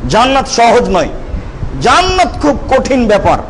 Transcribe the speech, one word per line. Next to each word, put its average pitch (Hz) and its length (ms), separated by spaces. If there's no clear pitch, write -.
জান্নাত 254 380
সহজ 233 420
নয়। 180 200
জান্নাত 349 600
খুব 285 180
কঠিন 262 380
ব্যাপার। 175 300